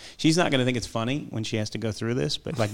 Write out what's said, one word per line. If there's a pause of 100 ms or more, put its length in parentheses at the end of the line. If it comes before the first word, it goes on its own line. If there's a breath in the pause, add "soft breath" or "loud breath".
(180 loud breath)
She's
not
gonna
think
it's
funny
when
she
has
to
go
through
this,
but,
like,